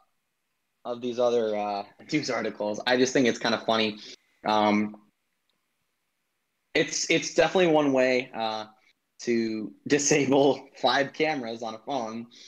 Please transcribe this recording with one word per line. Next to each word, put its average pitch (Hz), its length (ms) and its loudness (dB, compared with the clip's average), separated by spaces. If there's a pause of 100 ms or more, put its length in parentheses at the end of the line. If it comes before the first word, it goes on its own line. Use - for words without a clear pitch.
(840)
of 120 160 -8
these 120 180 -6
other, 117 360 2
uh, 104 280 -4 (140)
<laughs> - 160 -16
news 147 160 -2
articles, 107 580 -4
I 127 100 2
just 127 160 2
think 131 140 4
it's 113 120 0
kinda 113 260 -2
funny. 110 340 0 (460)
Um, 107 500 2 (1800)
it's, - 380 -2
it's 160 240 0
definitely 170 320 4
one 151 260 4
way, 127 400 2
uh, 110 320 -6 (580)
to 110 560 -2
<laughs> - 80 -14
disable 139 800 2 (120)
five 131 320 0
cameras 120 500 -4
on 110 120 -8
a 110 40 -14
phone 117 480 -8 (200)